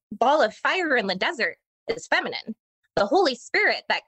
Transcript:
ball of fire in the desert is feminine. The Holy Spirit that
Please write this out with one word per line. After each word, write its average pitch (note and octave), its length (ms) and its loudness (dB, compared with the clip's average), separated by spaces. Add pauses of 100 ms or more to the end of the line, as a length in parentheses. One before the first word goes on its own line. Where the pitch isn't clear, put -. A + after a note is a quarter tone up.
(120)
ball C4+ 300 2
of G#3+ 140 2
fire D#4 400 0
in G#3+ 120 0
the F#3+ 80 -2
desert A3 420 -4 (320)
is - 180 -8
feminine. A3+ 480 -4 (400)
The G3 100 2
Holy C#4 300 2
Spirit - 540 -2
that F3 180 -2